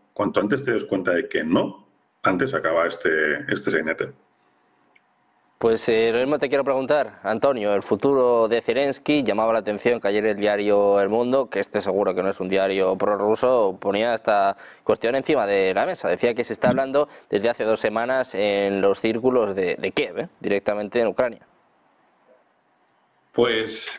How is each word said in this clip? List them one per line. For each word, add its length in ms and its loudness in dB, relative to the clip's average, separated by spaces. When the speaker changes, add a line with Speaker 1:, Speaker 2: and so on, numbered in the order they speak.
Speaker 1:
cuanto 280 -2
antes 240 -2
te 80 -2
des 120 -2
cuenta 280 -2
de 160 -2
que 160 -4
no, 420 -2
antes 300 0
acaba 340 0
este, 680 -2
este 180 -4
sainete. 400 -2
Speaker 2:
Pues, 300 0
eh, 240 2
lo 60 0
mismo 200 0
te 100 -2
quiero 140 0
preguntar, 640 -2
Antonio, 500 0
el 80 0
futuro 640 2
de 140 2
Zelensky. 640 0
Llamaba 280 2
la 60 2
atención 420 0
que 60 -4
ayer 200 0
el 100 2
diario 640 2
El 80 2
Mundo, 420 0
que 80 -4
este 220 -2
seguro 340 0
que 80 -2
no 60 0
es 100 -6
un 100 -6
diario 480 0
prorruso, 840 0
ponía 340 -2
esta 420 0
cuestión 320 0
encima 300 0
de 280 2
la 100 0
mesa. 240 -6
Decía 260 0
que 100 -4
se 80 -8
está 160 0
hablando 400 0
desde 200 0
hace 160 -2
dos 160 0
semanas 560 -2
en 440 0
los 200 2
círculos 560 0
de, 180 0
de 160 -6
Kiev, 280 -4
¿eh? 100 -6
Directamente 640 -2
en 80 2
Ucrania. 360 -4
Speaker 3:
Pues 680 0